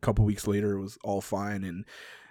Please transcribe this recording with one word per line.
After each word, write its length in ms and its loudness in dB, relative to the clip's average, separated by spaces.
couple 200 6
weeks 240 2
later, 240 4
it 80 0
was 240 -8
all 160 -2
fine, 420 -4
and 220 -6